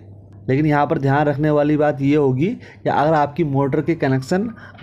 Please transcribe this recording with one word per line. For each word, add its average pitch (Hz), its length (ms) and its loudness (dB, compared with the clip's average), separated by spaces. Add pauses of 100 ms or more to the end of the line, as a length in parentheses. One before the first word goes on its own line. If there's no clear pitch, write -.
(480)
लेकिन 139 180 2
यहाँ 147 200 2
पर 156 120 -2
ध्यान 139 280 0
रखने 147 240 0
वाली 147 260 2
बात 147 240 0
ये 139 160 2
होगी 139 300 2
कि - 420 -6
अगर 147 260 2
आपकी 143 320 0
मोटर 139 340 0
के 160 160 -2
कनेक्शन 151 520 -2 (340)